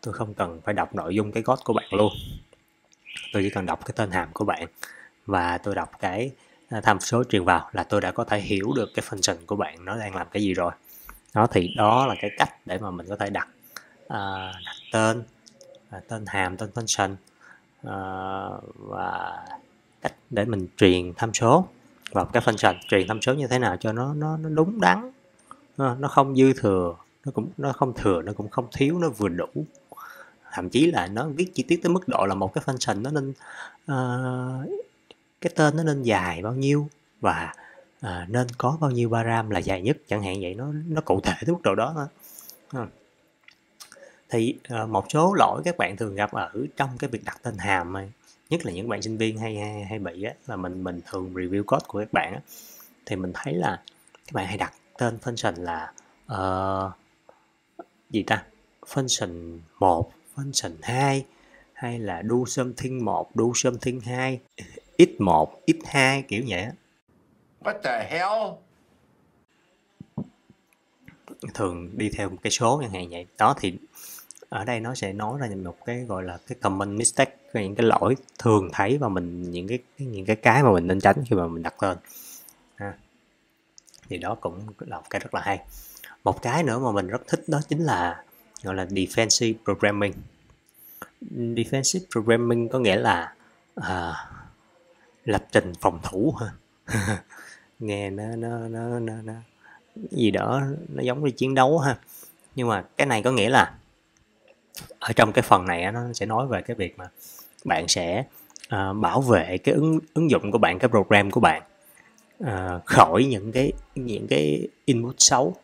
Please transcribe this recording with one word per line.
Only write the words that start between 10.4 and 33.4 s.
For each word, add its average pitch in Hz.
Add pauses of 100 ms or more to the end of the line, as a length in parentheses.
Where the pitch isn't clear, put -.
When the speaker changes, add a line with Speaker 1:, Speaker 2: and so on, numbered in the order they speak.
Speaker 1:
gì 95
rồi. 87 (640)
Đó, 110
thì 90
đó 110
là 117
cái 104
cách - (100)
để 92
mà 98
mình 87
có 101
thể 101
đặt, - (600)
à, 95 (120)
đặt - (160)
tên, 113 (640)
à, 95
tên 107
hàm, 92
tên 107
function, 101 (680)
à, 104 (800)
và 92 (640)
cách - (160)
để 110
mình 101 (100)
truyền 90
tham 113
số 143 (440)
vào 92
cái -
function, 104 (120)
truyền 95
tham 90
số 127
như 143
thế 127
nào 98
cho 110
nó, 127
nó, 156
nó 156
đúng 165
đắn, 196 (680)
nó, 135
nó 139
không 135
dư 131
thừa, 92 (300)
nó 135
cũng, -
nó 139
không 127
thừa, 92
nó 98
cũng 104
không 120
thiếu, 151
nó 165
vừa 104
đủ. 95 (880)
Thậm 90
chí 156
là 95
nó 110
viết 160
chi 131
tiết 170
tới 175
mức 170
độ -
là 98
một 95
cái -
function 120
nó 131
nên, 139 (520)